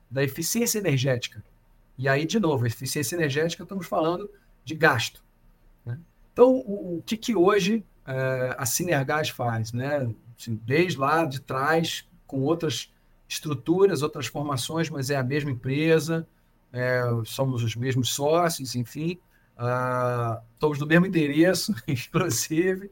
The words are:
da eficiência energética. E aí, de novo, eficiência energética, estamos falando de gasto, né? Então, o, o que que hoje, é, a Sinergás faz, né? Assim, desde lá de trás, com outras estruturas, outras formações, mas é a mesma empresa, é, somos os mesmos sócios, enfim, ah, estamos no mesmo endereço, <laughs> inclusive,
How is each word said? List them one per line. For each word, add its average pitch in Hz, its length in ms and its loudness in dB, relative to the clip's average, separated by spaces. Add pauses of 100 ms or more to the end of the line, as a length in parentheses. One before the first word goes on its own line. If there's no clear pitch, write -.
da 131 140 0
eficiência 190 540 -2
energética. 135 680 0 (540)
E 131 100 -2
aí, 139 180 2
de 165 140 0
novo, 151 260 2
eficiência 135 500 -4
energética, 160 480 0
estamos 185 240 -10
falando 175 420 0 (340)
de 156 120 -8
gasto, 147 480 2 (640)
né? 120 120 -8 (340)
Então, 254 200 8
o, 202 460 -4
o 160 60 -10
que 220 140 -4
que 226 180 -4
hoje, 196 480 4 (220)
é, 131 520 -2
a 139 80 -2
Sinergás 151 640 0
faz, 113 440 -4
né? 131 360 -2 (280)
Assim, 110 260 -8
desde 147 340 2
lá 156 280 2
de 135 160 -6
trás, 156 640 -2 (180)
com 135 160 -4
outras 156 500 -2 (360)
estruturas, 160 760 2
outras 151 260 -4
formações, 151 600 -2
mas 139 200 -4
é 143 60 0
a 131 80 0
mesma 143 280 -2
empresa, 156 760 0 (440)
é, 127 300 0 (240)
somos 131 380 -2
os 117 120 -2
mesmos 123 340 0
sócios, 156 640 0
enfim, 151 440 -4 (380)
ah, 123 840 -2 (120)
estamos 151 260 -2
no 147 60 -4
mesmo 165 200 6
endereço, 170 760 2
<laughs> - 60 -18
inclusive, 170 1040 0